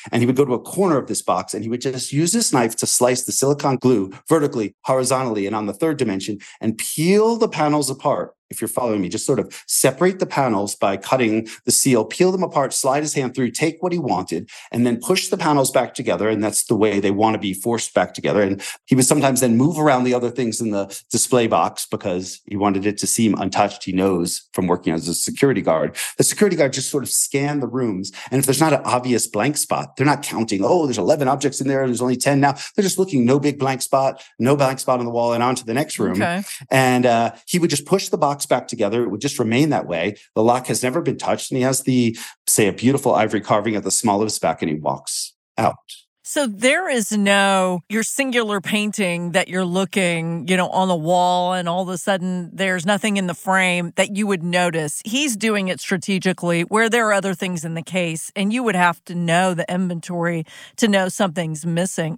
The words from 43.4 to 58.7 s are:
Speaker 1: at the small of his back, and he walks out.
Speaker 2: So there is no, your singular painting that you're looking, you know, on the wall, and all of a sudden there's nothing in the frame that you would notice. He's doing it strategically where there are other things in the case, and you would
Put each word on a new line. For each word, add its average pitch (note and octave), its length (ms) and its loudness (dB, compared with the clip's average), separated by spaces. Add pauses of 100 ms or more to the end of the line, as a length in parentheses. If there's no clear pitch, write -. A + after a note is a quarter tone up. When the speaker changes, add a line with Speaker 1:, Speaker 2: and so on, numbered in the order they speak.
Speaker 1:
at F#2+ 60 -4
the F#2+ 80 -4
small G#2 300 2
of A2 40 2
his G#2+ 120 -4
back, D#2+ 240 -2
and E2 80 -2
he D2+ 60 -2
walks - 580 -6 (240)
out. A2 200 0 (500)
Speaker 2:
So C#4+ 200 0
there C4 420 0
is A#3+ 220 -2
no, G3 760 2
your A3 140 -2
singular A#3 580 -2
painting F#3 760 -2
that F#3 140 0
you're F#3 160 -2
looking, F3 840 -2
you F#3 100 2
know, F#3 120 0
on F#3+ 180 0
the F#3 80 2
wall, F3+ 580 2
and F3+ 160 -2
all F3+ 140 -2
of F3+ 60 -6
a F#3 100 -6
sudden F3+ 520 -2
there's F#3 320 -2
nothing G3+ 340 0
in F#3 100 -2
the E3+ 80 -6
frame F3+ 600 0
that G3 200 0
you G#3 100 -2
would G3 160 0
notice. E3+ 640 -2
He's B3 320 -2
doing G#3 300 0
it E3+ 120 -4
strategically F3 840 -2
where A3 260 2
there A3+ 180 2
are G#3 60 2
other G3 220 0
things F3+ 280 -6
in E3 120 -8
the E3 80 -8
case, E3 520 -4
and G3+ 160 -2
you B3+ 120 -2
would G#3 120 0